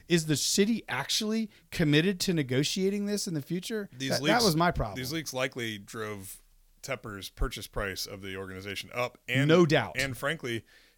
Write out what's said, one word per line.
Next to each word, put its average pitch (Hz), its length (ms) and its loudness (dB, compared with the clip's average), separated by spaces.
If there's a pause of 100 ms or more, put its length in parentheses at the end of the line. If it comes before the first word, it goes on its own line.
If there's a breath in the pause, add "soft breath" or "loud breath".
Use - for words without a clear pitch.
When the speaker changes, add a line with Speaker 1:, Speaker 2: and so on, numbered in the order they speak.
Speaker 1:
"Is 165 160 4
the 156 120 2
city 208 520 2
actually 214 640 -2 (200 soft breath)
committed 185 500 4
to 190 120 0
negotiating 165 720 0
this 208 240 -2
in 175 60 -4
the 147 80 -2
future?" 190 500 -6
Speaker 2:
These 131 200 -4
Speaker 1:
That, - 100 0
Speaker 2:
leaks, 208 160 4
Speaker 1:
that 233 80 4
was 160 100 4
my 170 140 4
problem. 110 260 -2
Speaker 2:
these 127 160 -6
leaks 160 220 -6
likely 127 420 -2
drove 104 640 -10 (420)
Tepper's 107 460 -8
purchase 120 380 -4
price 98 400 -4
of 98 160 -12
the 98 140 -8
organization 95 580 -8
up. 123 240 -4 (100)
And, 131 200 4
Speaker 1:
No 170 180 8
doubt. 131 320 2
Speaker 2:
and 135 180 -2
frankly, 139 480 -4 (340 soft breath)